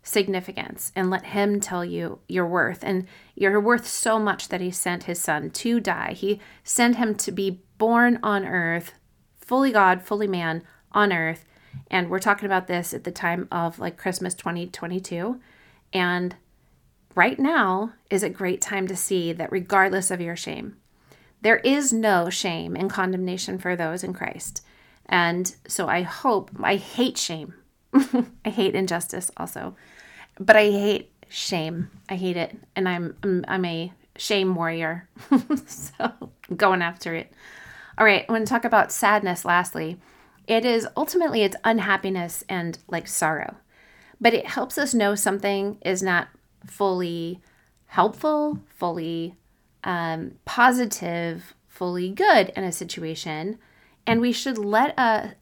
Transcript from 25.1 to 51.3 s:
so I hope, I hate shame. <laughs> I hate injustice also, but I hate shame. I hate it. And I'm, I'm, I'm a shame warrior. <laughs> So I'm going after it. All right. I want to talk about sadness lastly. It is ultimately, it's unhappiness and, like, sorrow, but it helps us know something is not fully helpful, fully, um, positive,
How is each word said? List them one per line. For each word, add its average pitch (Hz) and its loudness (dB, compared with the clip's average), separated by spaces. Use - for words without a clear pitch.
so 175 -4
I 180 0
hope, 196 -2
I 196 2
hate 240 -2
shame. 160 -8
<laughs> - 0
I 220 -2
hate 196 0
injustice 180 -2
also, - -10
but 214 8
I 208 6
hate 202 0
shame. 165 -6
I 190 -2
hate 180 -2
it. - -6
And 190 0
I'm, 175 -4
I'm, 185 0
I'm 185 -2
a 170 -6
shame 190 0
warrior. 165 -4
<laughs> 269 2
So - -16
I'm - -8
going 185 4
after 170 -6
it. - -10
All 220 6
right. 196 6
I 226 2
want 226 2
to - -2
talk 247 0
about 226 4
sadness 202 2
lastly. 175 0
It 226 4
is 233 2
ultimately, 302 2
it's 196 2
unhappiness 196 0
and, 170 -4
like, 170 -4
sorrow, - -2
but 233 4
it - 0
helps - -6
us 285 -2
know 208 4
something 202 -2
is 185 -2
not 180 0
fully 180 -2
helpful, 302 0
fully, 170 -4
um, 170 -2
positive, 180 0